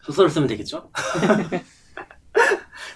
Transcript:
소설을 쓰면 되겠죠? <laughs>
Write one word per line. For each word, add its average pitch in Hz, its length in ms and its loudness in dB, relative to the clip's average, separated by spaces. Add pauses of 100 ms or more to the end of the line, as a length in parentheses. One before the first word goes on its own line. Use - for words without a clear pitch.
소설을 156 260 4
쓰면 151 180 0
되겠죠? 117 460 -8
<laughs> 180 760 -2 (1200)